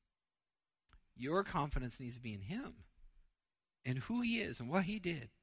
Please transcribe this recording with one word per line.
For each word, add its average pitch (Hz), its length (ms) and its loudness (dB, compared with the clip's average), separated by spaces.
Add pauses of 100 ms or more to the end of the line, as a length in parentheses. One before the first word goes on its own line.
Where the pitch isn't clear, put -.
(1160)
Your 156 280 2
confidence 143 560 2
needs 123 160 -6
to 120 60 -12
be 113 120 -4
in 98 80 -4
him 190 320 -4 (1120)
and 127 160 0
who 240 220 0
he 233 180 2
is - 200 -2
and 120 100 -4
what 185 140 6
he 208 160 0
did. 165 300 -2 (140)